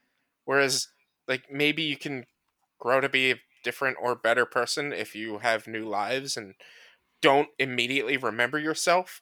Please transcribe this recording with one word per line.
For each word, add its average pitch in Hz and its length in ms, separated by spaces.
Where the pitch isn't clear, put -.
whereas, 135 420
like, 131 220
maybe 147 320
you 147 160
can 135 260
grow 131 240
to 139 80
be 131 220
a 120 80
different 123 380
or 120 140
better 117 320
person 143 460
if 107 220
you 107 240
have 110 300
new 110 200
lives 117 480
and 101 180
don't 147 280
immediately 127 580
remember 120 420
yourself, 170 640